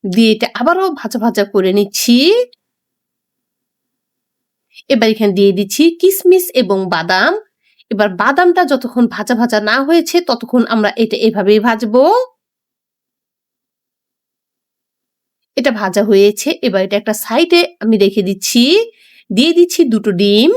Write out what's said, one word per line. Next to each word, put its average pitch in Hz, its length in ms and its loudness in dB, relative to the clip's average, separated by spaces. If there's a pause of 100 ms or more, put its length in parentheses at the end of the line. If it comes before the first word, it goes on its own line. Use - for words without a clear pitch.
দিয়ে 214 300 2
এটা 226 140 -4 (120)
আবারও 349 260 0 (140)
ভাজা 233 240 -8
ভাজা 220 200 0 (100)
করে 190 240 0
নিচ্ছি। 208 380 0 (2750)
এবার 220 200 2
এখানে 214 260 0
দিয়ে 196 200 4
দিচ্ছি 202 240 -2 (180)
কিশমিশ 370 440 2 (180)
এবং 190 160 -2 (160)
বাদাম। 185 380 0 (580)
এবার 208 180 0 (120)
বাদামটা 349 500 2
যতক্ষণ 247 340 -2 (100)
ভাজা 214 260 -4
ভাজা 240 180 0 (120)
না 233 60 2 (100)
হয়েছে, 339 300 0 (120)
ততক্ষণ 247 340 -2 (120)
আমরা 208 160 0 (120)
এটা 220 140 -2 (100)
এভাবেই 214 400 2
ভাজবো। 233 380 0 (3500)
এটা 269 140 -2 (100)
ভাজা 202 300 -2
হয়েছে, 202 380 2 (180)
এবার 196 200 -2
এটা 202 140 -4
একটা 214 140 -4 (100)
সাইডে 339 360 0 (220)
আমি 220 120 0 (100)
রেখে 196 240 0
দিচ্ছি। 196 340 -2 (680)
দিয়ে 247 280 2
দিচ্ছি 349 220 2 (120)
দুটো 208 200 -2 (100)
ডিম। 214 340 4